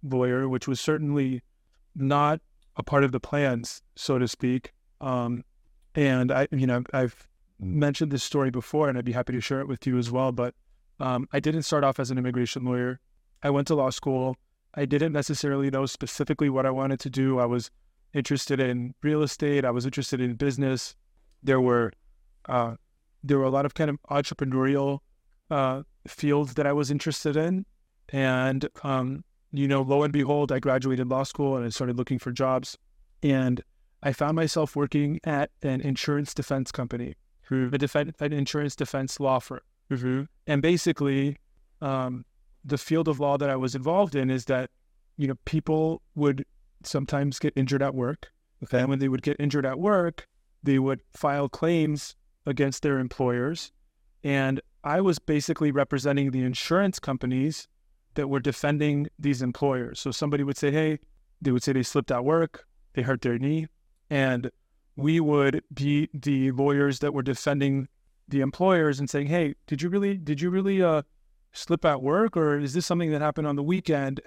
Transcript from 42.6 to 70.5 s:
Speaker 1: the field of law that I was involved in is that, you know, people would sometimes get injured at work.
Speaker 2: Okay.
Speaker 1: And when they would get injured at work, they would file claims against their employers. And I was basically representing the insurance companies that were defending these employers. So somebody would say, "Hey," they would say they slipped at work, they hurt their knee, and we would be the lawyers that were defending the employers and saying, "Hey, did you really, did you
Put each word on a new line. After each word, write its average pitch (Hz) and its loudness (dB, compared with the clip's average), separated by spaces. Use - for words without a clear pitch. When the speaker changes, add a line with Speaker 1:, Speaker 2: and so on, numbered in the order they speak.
Speaker 1:
the 143 -2
field 160 0
of 147 0
law 143 2
that 143 0
I 135 0
was 131 -2
involved 156 0
in 131 0
is 131 -2
that, 131 -2
you 143 -2
know, 135 -2
people 160 -2
would 143 0
sometimes 139 -2
get 151 -2
injured 135 2
at 139 0
work. 131 -4
Speaker 2:
Okay. - 0
Speaker 1:
And 131 2
when 135 0
they 135 2
would 127 -2
get 143 0
injured 143 0
at 131 -2
work, 180 2
they 139 4
would 131 0
file 143 0
claims 156 0
against 139 -2
their 139 2
employers. 127 -2
And 135 0
I 151 0
was 180 4
basically 151 0
representing 139 0
the 127 0
insurance 175 0
companies 131 -2
that 139 -2
were 139 2
defending 147 0
these 143 0
employers. 127 -2
So 139 -4
somebody 143 -2
would 139 -2
say, 143 2
"Hey," 156 2
they 143 2
would 123 2
say 139 2
they 131 2
slipped - 0
at 123 0
work, 160 0
they 131 -2
hurt 123 0
their 120 0
knee, 156 0
and 131 0
we 156 2
would 147 4
be 147 2
the 135 2
lawyers 139 2
that 147 0
were 139 -2
defending 139 0
the 139 0
employers 156 2
and 143 -2
saying, 143 -2
"Hey, 151 0
did 139 -4
you 175 -2
really, 202 0
did 151 -4
you 175 -2